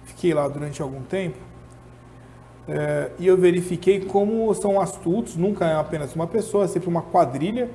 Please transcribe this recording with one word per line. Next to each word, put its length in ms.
Fiquei 300
lá 140
durante 340
algum 200
tempo, 340
é, 500
e 80
eu 100
verifiquei 640
como 540
são 260
astutos, 560
nunca 300
é 80
apenas 420
uma 100
pessoa, 380
é 40
sempre 200
uma 140
quadrilha. 720